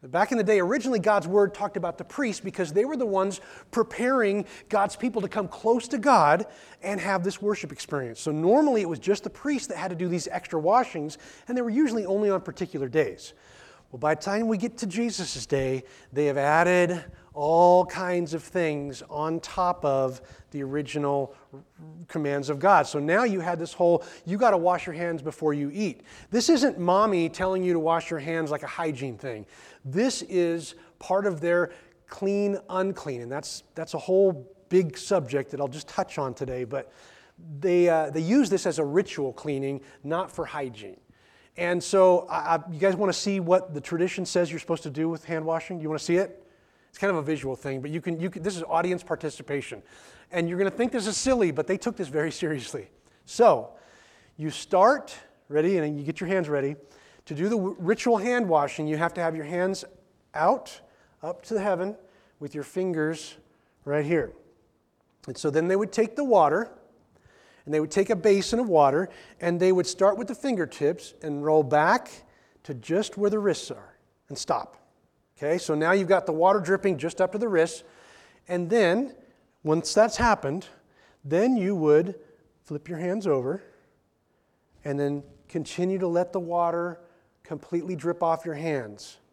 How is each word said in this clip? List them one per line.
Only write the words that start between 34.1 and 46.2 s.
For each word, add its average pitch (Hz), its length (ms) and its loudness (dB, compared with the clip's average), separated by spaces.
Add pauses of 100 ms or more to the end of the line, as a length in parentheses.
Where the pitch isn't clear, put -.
big 180 280 2
subject 139 540 -2
that 139 100 -6
I'll 143 60 -2
just 147 200 -10
touch - 300 -6
on 135 160 -4
today, 127 300 -6
but 127 280 -8 (680)
they, 175 280 4
uh, 160 220 2
they 156 120 -4
use 214 280 4
this 185 160 0
as 165 140 -2
a 156 40 2
ritual 147 480 -2
cleaning, 139 500 -6 (220)
not 165 280 -4
for 165 140 -8
hygiene. 110 540 -12 (580)
And 175 260 -2
so, 185 460 6
I, 156 260 0
I, 160 160 -2
you 156 80 -10
guys 185 160 2
wanna 185 180 0
see 196 260 -2
what 185 340 2
the 147 80 -8
tradition 180 440 -4
says 175 240 0
you're 156 100 -8
supposed 160 240 -6
to 156 60 -10
do 151 180 -4
with 165 180 -6
hand 160 200 -6
washing? 165 320 -6
Do 156 60 -10
you 151 60 -6
wanna 151 100 -4
see 170 160 0
it? - 280 -2 (460)